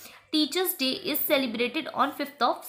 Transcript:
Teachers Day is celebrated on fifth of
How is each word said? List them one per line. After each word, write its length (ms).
Teachers 360
Day 120
is 140
celebrated 560
on 140
fifth 300
of 120